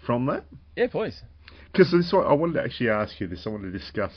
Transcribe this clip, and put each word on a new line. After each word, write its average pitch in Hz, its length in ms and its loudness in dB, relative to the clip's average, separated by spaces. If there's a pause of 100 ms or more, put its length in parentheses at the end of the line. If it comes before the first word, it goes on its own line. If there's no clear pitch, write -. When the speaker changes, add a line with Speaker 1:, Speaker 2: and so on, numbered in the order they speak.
Speaker 1:
from 123 220 0
that? 165 180 -4 (300)
Speaker 2:
Yeah, 247 120 0
please. - 340 -6 (520)
Speaker 1:
'Cause 190 180 6
this 175 220 2
one, 185 140 4
I 147 60 6
wanted 160 200 2
to 143 100 0
actually 117 280 -2
ask 107 280 -2
you 104 80 -4
this. 87 200 -8
I - 20 -4
wanted 101 240 -8
to 95 60 -6
discuss 98 380 -6